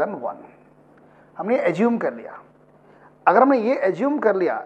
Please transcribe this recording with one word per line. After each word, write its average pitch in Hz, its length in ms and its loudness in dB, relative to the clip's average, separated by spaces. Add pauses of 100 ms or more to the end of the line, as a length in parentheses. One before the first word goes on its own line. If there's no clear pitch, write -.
than 208 200 -4
one। - 220 -10 (960)
हमने 226 200 -2
एज्यूम 214 400 0
कर 156 160 -4
लिया। - 240 -16 (880)
अगर 185 160 6
हमने 269 160 4
ये 233 180 0 (120)
एज्यूम 254 300 -2
कर 208 180 0
लिया, 143 300 -2